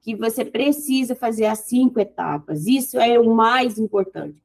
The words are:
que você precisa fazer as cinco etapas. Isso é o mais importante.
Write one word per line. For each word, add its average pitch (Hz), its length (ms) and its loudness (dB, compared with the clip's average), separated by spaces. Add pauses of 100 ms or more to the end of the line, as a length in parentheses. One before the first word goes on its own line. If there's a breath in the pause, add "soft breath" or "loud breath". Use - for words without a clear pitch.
que 226 140 -8
você 226 300 -2
precisa 262 680 -2
fazer 226 320 -2
as 214 140 -2
cinco 247 380 0
etapas. 156 680 -4
Isso 254 320 0
é 233 200 4
o 226 160 4
mais 226 440 2
importante. 190 680 -4